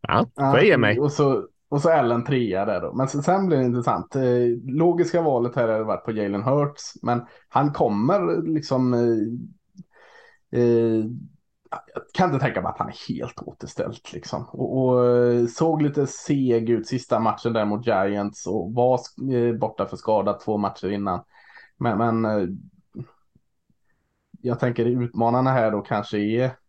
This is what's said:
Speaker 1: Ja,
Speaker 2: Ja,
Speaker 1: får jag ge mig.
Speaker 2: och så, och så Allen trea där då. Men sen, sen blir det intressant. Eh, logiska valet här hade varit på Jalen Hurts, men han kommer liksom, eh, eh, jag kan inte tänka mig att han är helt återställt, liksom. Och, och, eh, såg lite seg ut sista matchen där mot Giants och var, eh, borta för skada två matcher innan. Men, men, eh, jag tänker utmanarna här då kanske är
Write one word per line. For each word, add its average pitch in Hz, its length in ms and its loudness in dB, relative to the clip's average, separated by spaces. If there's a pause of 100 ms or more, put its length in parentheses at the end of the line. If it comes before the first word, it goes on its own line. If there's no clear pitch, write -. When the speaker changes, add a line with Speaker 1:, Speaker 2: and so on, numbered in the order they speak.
Speaker 1:
Ja, 113 180 2 (100)
Speaker 2:
Ja, 135 140 2
Speaker 1:
får 226 80 6
jag 202 80 6
ge 175 100 6
mig. 113 240 2
Speaker 2:
och 147 120 0
så, 139 320 2 (240)
och 143 120 -2
så 165 120 4
Allen 120 320 2
trea 110 400 0
där 98 160 -2
då. 85 140 -8
Men 131 140 -2
sen, 143 140 -4
sen 190 240 2
blir 156 120 2
det 127 60 2
intressant. 120 520 -2
Eh, 131 60 0 (420)
logiska 170 580 2
valet 120 340 0
här 117 120 2
hade 110 160 0
varit 104 200 -4
på 117 80 -4
Jalen 101 300 -2
Hurts, 143 600 -2
men 120 200 -2 (260)
han 143 240 0
kommer 165 720 0 (120)
liksom, 127 400 0
eh, 117 60 2 (1600)
eh, 117 440 2 (680)
jag - 320 -12 (120)
kan 180 180 2
inte 135 120 0
tänka 110 180 0
mig 85 80 -4
att - 80 -16
han 107 100 -4
är - 260 -10
helt 62 280 -8
återställt, - 680 -10
liksom. 127 360 -8
Och, 131 380 -4
och, 123 200 4
eh, 120 400 4
såg 160 360 0
lite 143 240 0
seg 123 640 0
ut 113 160 2
sista 120 340 -2
matchen 113 320 0
där 110 120 2
mot 104 220 -2
Giants 101 600 0
och 95 280 -4
var, 127 260 4 (320)
eh, 120 260 2
borta 107 280 -4
för 95 100 -12
skada 104 360 0
två 104 240 -4
matcher 98 340 -4
innan. 101 300 -4 (580)
Men, 113 200 -2
men, 113 260 0
eh, 104 240 0 (1900)
jag 123 180 -2
tänker 117 240 0 (180)
utmanarna 120 500 2
här 113 180 4
då 104 100 0
kanske 104 380 -4
är 110 260 0 (240)